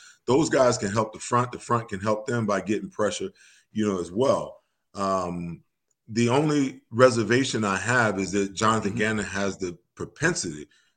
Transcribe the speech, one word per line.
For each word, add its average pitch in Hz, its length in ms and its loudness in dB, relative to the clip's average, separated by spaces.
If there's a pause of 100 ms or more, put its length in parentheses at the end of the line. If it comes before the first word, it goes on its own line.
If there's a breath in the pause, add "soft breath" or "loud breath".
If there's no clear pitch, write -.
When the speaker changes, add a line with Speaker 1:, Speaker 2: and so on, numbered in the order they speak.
(260 loud breath)
Speaker 1:
Those 143 240 4
guys 127 260 4
can 98 160 -4
help 113 220 -2
the - 40 -16
front. 120 320 0
The - 80 -12
front 117 300 -2
can 98 120 -8
help 107 260 -2
them 120 200 0
by 101 140 0
getting 95 300 -4
pressure, 98 400 -4 (420 soft breath)
you 107 160 0
know, 95 100 0
as 87 140 -6
well. 98 460 0 (360)
Um, 90 680 -4 (460)
the 117 200 0
only 143 640 0
reservation 117 760 4
I 98 120 0
have 107 420 2
is 92 140 -2
that 98 220 0
Jonathan 110 360 0
Speaker 2:
Mm-hmm. 113 80 -6
Speaker 1:
Gannon 110 260 0
has 95 320 -4
the 87 220 -8 (160)
propensity 87 720 -4 (300)